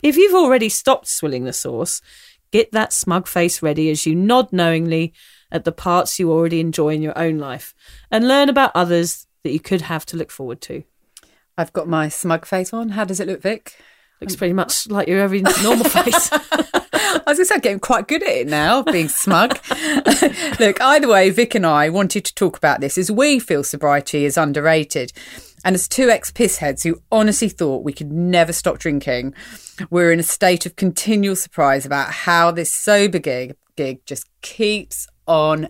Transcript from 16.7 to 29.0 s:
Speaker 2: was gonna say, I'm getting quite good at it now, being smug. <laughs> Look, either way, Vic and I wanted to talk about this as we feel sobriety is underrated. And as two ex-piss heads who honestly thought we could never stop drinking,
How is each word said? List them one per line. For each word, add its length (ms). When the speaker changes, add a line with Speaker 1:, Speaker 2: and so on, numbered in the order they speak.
Speaker 2:
was 120
gonna 80
say, 100
I'm 60
getting 180
quite 300
good 120
at 80
it 180
now, 360
being 240
smug. 500
<laughs> 880
Look, 220
either 260
way, 220
Vic 260
and 100
I 220
wanted 380
to 100
talk 220
about 240
this 160
as 120
we 300
feel 240
sobriety 640
is 120
underrated. 760
And 120
as 120
two 220
ex-piss 480
heads 260
who 180
honestly 380
thought 340
we 100
could 180
never 400
stop 280
drinking, 560